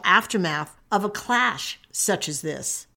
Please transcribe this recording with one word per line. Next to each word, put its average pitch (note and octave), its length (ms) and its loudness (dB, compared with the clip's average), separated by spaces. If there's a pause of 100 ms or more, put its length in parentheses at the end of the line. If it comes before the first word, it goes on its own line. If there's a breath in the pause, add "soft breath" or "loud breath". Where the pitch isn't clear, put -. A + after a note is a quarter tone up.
aftermath F3 720 2 (120)
of G3+ 140 2
a G#3 60 0
clash - 680 -2 (140)
such - 380 0
as C#3+ 120 -6
this - 560 -6